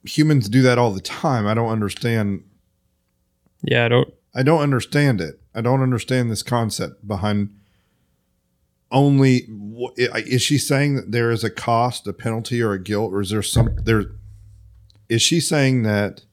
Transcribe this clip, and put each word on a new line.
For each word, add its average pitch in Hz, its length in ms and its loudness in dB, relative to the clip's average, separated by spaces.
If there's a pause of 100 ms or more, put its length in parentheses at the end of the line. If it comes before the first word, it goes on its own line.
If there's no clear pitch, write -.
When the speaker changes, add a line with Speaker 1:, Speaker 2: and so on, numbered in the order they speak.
Speaker 1:
humans 151 460 2
do 127 140 4
that 123 140 4
all 120 140 2
the 95 100 -6
time. 120 460 -2
I 107 60 0
don't 113 160 0
understand. 107 720 -2 (1160)
Speaker 2:
Yeah, 120 240 2
I - 20 0
don't. 120 260 2 (220)
Speaker 1:
I 127 80 -2
don't 151 180 4
understand 139 600 2
it. 76 180 -10 (140)
I 113 80 -6
don't 127 200 2
understand 127 500 0
this 104 120 -4
concept 107 640 -4
behind 101 480 -2 (1400)
only, 135 560 4
wh-, 110 440 -10 (200)
i-, 110 140 -4
is 123 160 0
she 147 160 0
saying 143 380 0
that 101 160 -6
there 117 180 0
is 113 140 -2
a 110 80 -2
cost, 117 560 -2
a 98 60 -8
penalty, 117 480 -6
or 107 120 0
a 95 80 -4
guilt, 101 320 -4
or 101 80 -2
is 92 80 -4
there 107 140 -2
some, - 400 0
there, 110 220 2 (1000)
is 117 140 0
she 165 180 2
saying 135 440 0
that 104 480 -2